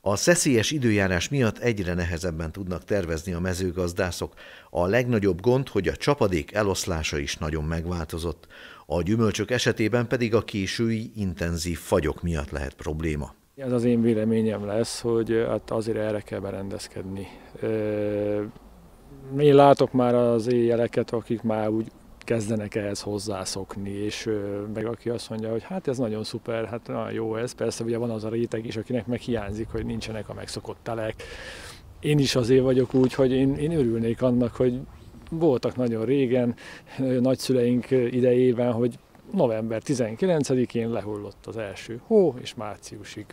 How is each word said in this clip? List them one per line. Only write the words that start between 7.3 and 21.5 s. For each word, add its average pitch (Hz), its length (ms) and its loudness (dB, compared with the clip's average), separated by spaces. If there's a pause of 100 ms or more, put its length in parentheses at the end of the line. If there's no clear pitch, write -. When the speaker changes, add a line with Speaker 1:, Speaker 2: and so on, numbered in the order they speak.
Speaker 1:
nagyon 78 260 -4
megváltozott. 82 840 -6 (380)
A 80 160 0
gyümölcsök 104 500 2
esetében 117 560 2
pedig 117 280 0
a 107 60 6
késői 113 760 -2
intenzív 85 640 -2
fagyok 76 420 0
miatt 80 280 -2
lehet 71 240 -6
probléma. 78 600 -6 (220)
Speaker 2:
Ez 135 160 -6
az 123 120 2
én 120 180 4
véleményem 110 640 2
lesz, 107 360 -2
hogy, 113 460 0
hát 113 240 -4
azért 113 260 -2
erre 107 220 -2
kell 104 200 -8
berendezkedni. 98 880 -10 (320)
Ö, 104 840 -2 (960)
én 143 180 8
látok 139 360 10
már 123 240 4
az 117 320 4
éjjeleket, 117 640 2
akik 113 300 -4
már 107 280 0